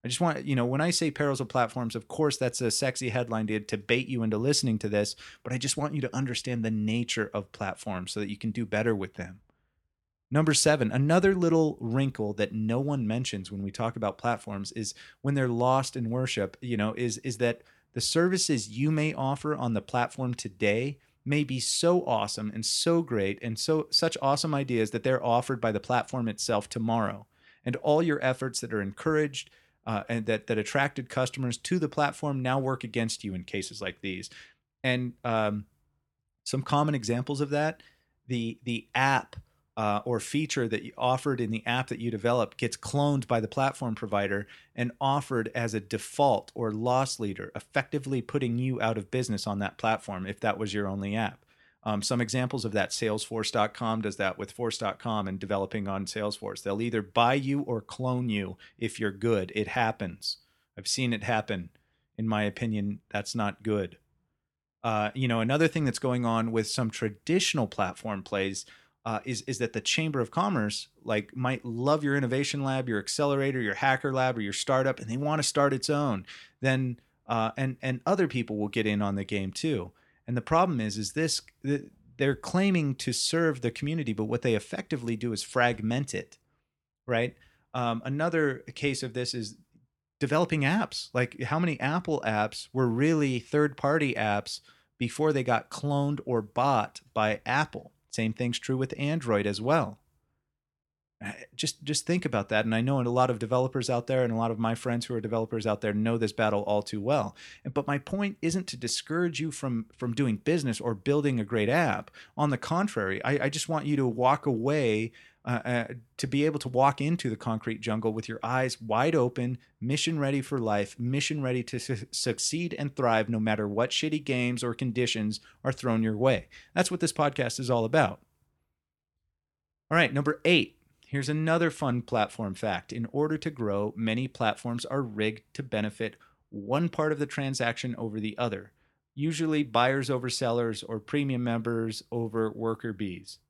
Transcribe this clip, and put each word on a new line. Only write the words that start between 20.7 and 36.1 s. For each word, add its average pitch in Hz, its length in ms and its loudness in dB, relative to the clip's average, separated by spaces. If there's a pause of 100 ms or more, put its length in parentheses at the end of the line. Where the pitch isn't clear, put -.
may 147 180 2
be 131 160 -4
so 175 460 2
awesome 107 480 0
and 110 100 -6
so 170 380 2
great 101 400 0
and 113 160 -4
so, 156 320 0
such - 320 2
awesome 143 320 2
ideas 123 380 0
that 117 100 -2
they're 131 200 2
offered 120 380 2
by 113 120 2
the 104 60 0
platform 123 480 0
itself 104 400 -2
tomorrow. 110 600 0 (360)
And 123 140 -2
all 151 260 4
your 147 220 0
efforts 131 360 -2
that 95 120 -8
are 107 80 0
encouraged, 143 680 -2 (360)
uh, 107 220 -2
and 117 180 -2
that, 110 200 0
that 107 120 2
attracted 139 520 0
customers 127 480 0
to 185 200 0
the 160 100 0
platform 143 520 0
now 127 180 0
work 131 260 -2
against 113 400 -2
you 98 100 -4
in 90 100 -6
cases 104 380 -6
like 92 180 -6
these. 92 300 -8 (520)
And, 127 300 0 (120)
um, 107 420 2 (800)